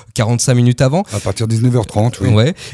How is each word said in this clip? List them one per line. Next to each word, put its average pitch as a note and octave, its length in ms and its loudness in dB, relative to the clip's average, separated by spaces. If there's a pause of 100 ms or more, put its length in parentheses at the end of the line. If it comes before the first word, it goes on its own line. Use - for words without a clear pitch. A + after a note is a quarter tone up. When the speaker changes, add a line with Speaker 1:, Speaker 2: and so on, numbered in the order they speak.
(140)
Speaker 1:
quarante-cinq A#2 400 0
minutes B2 260 2
avant. C#3+ 220 2 (100)
Speaker 2:
À G#2 80 -4
partir A2 260 -4
de A2+ 80 0
dix-neuf A#2+ 220 2
heures A2+ 100 0
trente, A2 360 -2
oui. - 80 2
Speaker 1:
Ouais. A#2 240 2 (200)